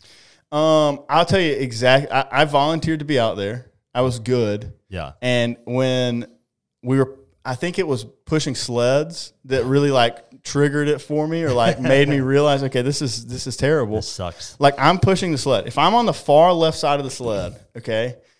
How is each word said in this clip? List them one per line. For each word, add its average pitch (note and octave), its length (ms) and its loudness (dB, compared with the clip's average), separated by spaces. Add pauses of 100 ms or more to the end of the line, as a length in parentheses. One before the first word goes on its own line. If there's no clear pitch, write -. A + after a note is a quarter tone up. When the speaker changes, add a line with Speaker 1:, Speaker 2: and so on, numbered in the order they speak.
(520)
Speaker 1:
Um, D3+ 560 2
I'll D#3 160 4
tell F#3+ 160 2
you D#3+ 120 0
exact-, B2+ 600 2
I, C3 180 0
I C#3 140 4
volunteered D#3 540 0
to D3+ 80 -8
be D3 120 0
out A2 180 0
there. G#2 340 -8 (240)
I B2 80 0
was B2 160 0
good. A2 560 -2 (160)
Speaker 2:
Yeah. D#2+ 220 -10 (100)
Speaker 1:
And A#2+ 420 0
when B2 600 -2 (560)
we C3+ 160 0
were, C3+ 200 0 (260)
I B2+ 100 -6
think F3 240 -6
it F#3 80 0
was B2 180 -4
pushing C#3+ 500 -4
sleds C3+ 800 -2 (140)
that B2+ 180 0
really, C#3+ 260 2
like, A#2+ 520 0
triggered C#3+ 460 0
it D3 120 0
for D3+ 260 -4
me E3 180 -4
or, C#3+ 80 -2
like, A#2 280 2
made C3+ 280 4
me C#3+ 120 0
Speaker 2:
<laughs> C3 140 0
Speaker 1:
realize, C#3+ 300 2
"Okay, B2+ 180 -2
this C#3 200 -2
is, A#2 240 -6
this B2 200 -10
is B2+ 100 -8
terrible." C3+ 400 0
Speaker 2:
This G#2+ 120 -6
sucks. - 500 -12
Speaker 1:
Like, C#3+ 200 4
I'm E3 200 4
pushing F#3 340 0
the C#3 60 -2
sled. A#2 280 0
If B2 120 -8
I'm E3+ 160 4
on A#3+ 120 2
the F3 60 0
far D#3+ 400 4
left D#3+ 260 0
side D3 220 0
of C#3 40 -8
the B2+ 60 -8
sled, G#2 460 -6 (200)
okay, A#2 400 -4 (240)